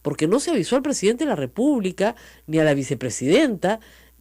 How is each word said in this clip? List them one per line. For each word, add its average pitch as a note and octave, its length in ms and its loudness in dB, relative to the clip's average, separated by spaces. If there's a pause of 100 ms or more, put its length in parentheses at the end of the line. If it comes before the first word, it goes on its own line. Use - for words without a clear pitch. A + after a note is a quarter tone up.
porque D3 260 -2
no A3 140 2
se F4 120 -4
avisó A3 220 0
al C#4 60 2
presidente B3 440 -2
de D4 40 0
la G#3+ 80 -2
República, G3 800 -2 (320)
ni D#3 120 0
a D#3 60 4
la D3+ 80 4
vicepresidenta, D#3+ 1080 0 (400)